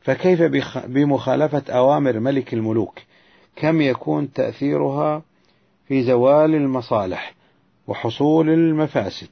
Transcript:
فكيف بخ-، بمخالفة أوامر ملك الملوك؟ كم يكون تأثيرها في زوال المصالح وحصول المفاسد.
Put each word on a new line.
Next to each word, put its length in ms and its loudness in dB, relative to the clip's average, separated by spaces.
فكيف 420 2
بخ-، 440 -2
بمخالفة 840 0
أوامر 460 2
ملك 360 -2
الملوك؟ 440 -2
كم 240 0
يكون 520 -2
تأثيرها 920 -2
في 140 0
زوال 520 4
المصالح 800 -2
وحصول 640 0
المفاسد. 800 0